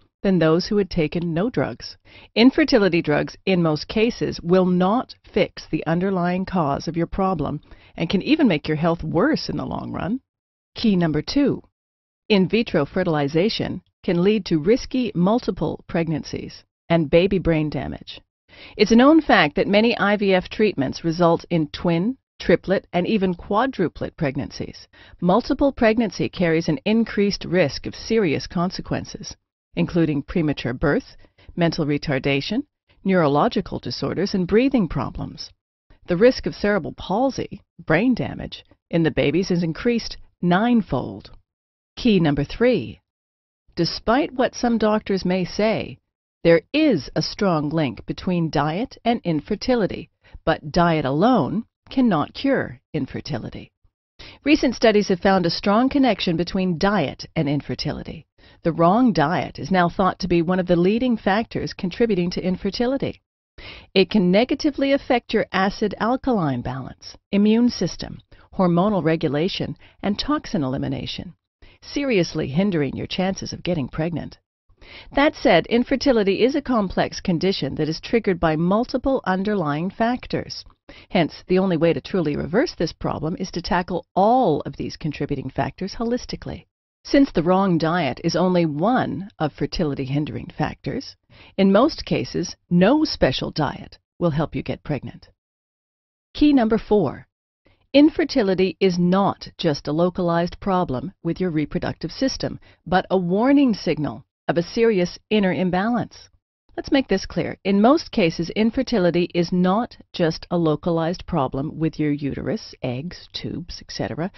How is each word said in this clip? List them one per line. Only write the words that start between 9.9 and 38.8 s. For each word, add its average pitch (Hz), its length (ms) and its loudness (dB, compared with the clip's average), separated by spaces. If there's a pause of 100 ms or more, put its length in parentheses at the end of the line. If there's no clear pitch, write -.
run. 180 300 -4 (560)
Key 214 180 2
number 160 280 2
two, 262 400 0 (640)
in 190 200 4
vitro 185 360 0
fertilization 165 1000 -2 (220)
can 175 180 2
lead 208 240 2
to 160 140 0
risky 240 560 0
multiple 180 720 -2
pregnancies - 760 -6 (260)
and 165 220 2
baby 185 300 4
brain 156 280 2
damage. 80 520 -8 (560)
It's 208 160 2
a 226 40 8
known 285 240 8
fact 185 360 4
that - 100 2
many 214 320 2
I 202 180 2
V 196 160 2
F 180 160 2
treatments - 560 -2
result 165 460 2
in 160 180 0
twin, 180 480 -2 (220)
triplet, - 540 0
and 175 140 0
even 190 280 0
quadruplet 208 800 -4
pregnancies. - 720 -6 (340)
Multiple 254 520 2
pregnancy 220 560 0
carries 165 400 0
an 156 160 2
increased 214 600 0
risk 165 420 0
of 110 80 -10
serious 180 520 0
consequences, - 880 -6 (380)
including 165 480 0
premature 143 520 -2
birth, 147 420 -2 (400)
mental 165 300 0
retardation, 143 800 -2 (400)
neurological 175 720 2
disorders, - 560 -4
and 185 120 0
breathing 220 420 2
problems. - 640 -8 (580)
The 175 80 0
risk 240 300 4
of 156 80 -6
cerebral 190 400 -2
palsy, - 680 -4 (160)
brain 196 360 2
damage, - 500 -8 (260)